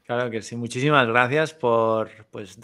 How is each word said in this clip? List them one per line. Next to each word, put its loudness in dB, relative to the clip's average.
Claro -4
que -4
sí. -12
Muchísimas 0
gracias 2
por, 0
pues, -16